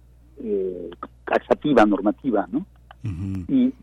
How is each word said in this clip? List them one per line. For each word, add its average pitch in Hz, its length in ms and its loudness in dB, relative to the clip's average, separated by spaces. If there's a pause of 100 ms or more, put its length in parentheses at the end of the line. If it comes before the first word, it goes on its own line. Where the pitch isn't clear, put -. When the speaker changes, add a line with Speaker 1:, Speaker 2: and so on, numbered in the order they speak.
(380)
Speaker 1:
eh, 110 520 -6 (340)
taxativa, 120 600 2
normativa, 101 640 0
¿no? 143 140 -4 (380)
Speaker 2:
Ujú. 95 460 -6
Speaker 1:
Y, 127 340 2